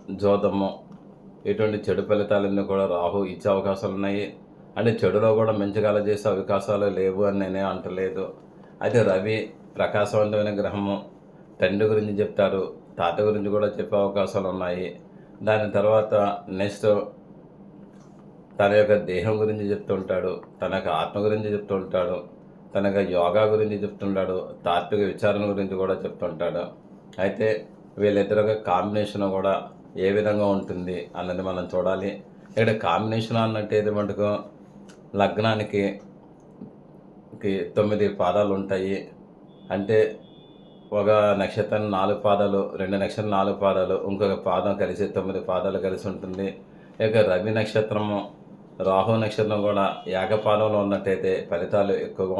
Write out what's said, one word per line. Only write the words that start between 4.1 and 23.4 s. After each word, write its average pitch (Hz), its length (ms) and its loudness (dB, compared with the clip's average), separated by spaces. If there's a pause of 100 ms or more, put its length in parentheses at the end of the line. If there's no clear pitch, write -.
అంటే 113 140 2 (100)
చెడులో 104 360 4
కూడా 110 240 2
మంచి 101 240 -2
కల 104 120 4 (100)
చేసే 104 240 0
అవకాశాలు 101 560 0 (100)
లేవు 95 320 0
అని 98 120 0
నేనే 95 200 -2 (100)
అంటలేదు. 92 520 -4 (600)
అయితే 110 160 2 (100)
రవి 101 280 2 (400)
ప్రకాశవంతమైన 107 800 0
గ్రహము, 101 360 -2 (640)
తండ్రి 101 300 2
గురించి 107 300 0
చెప్తారు, 98 420 2 (360)
తాత 85 180 0 (100)
గురించి 104 280 0
కూడా 104 220 2
చెప్పే 104 240 -2
అవకాశాలు 98 520 0
ఉన్నాయి. 90 340 -4 (600)
దాని 107 300 2
తర్వాత 107 360 4 (460)
నెక్స్ట్ 104 280 -2 (1700)
తన 101 120 4 (100)
యొక్క 104 120 6 (200)
దేహం 90 280 0
గురించి 107 300 -2
చెప్తూ 101 280 -2
ఉంటాడు, 92 340 -2 (280)
తన 90 180 -2
యొక్క 92 120 -4 (100)
ఆత్మ - 240 -4
గురించి 107 300 0
చెప్తూ 101 260 -4
ఉంటాడు, 90 380 -2 (540)
తన 98 160 0
యొక్క 98 120 2 (140)
యోగా 90 300 4 (100)